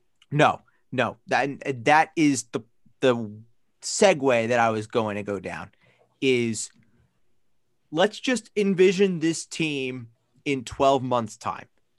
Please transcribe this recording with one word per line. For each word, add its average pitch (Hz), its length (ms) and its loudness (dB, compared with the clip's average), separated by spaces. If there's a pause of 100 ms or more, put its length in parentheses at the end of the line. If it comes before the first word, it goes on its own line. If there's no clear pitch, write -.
(320)
No, 139 300 2 (300)
no. 120 260 -2 (100)
That, 127 200 0 (160)
and 127 220 -6
that 151 300 4
is 147 300 2
the, - 160 -8 (400)
the 120 280 2 (540)
segue 135 640 2
that 120 120 2
I 117 120 4
was 107 160 -4
going 110 300 -2
to 104 60 -6
go 101 160 -6
down 90 300 -12 (520)
is, 120 500 0 (1200)
let's 185 280 0
just 240 360 -2
envision 190 640 2
this 160 260 -4
team 131 600 -6 (360)
in 139 220 -2
twelve 135 380 0
months' 123 340 -4
time. - 300 -10 (320)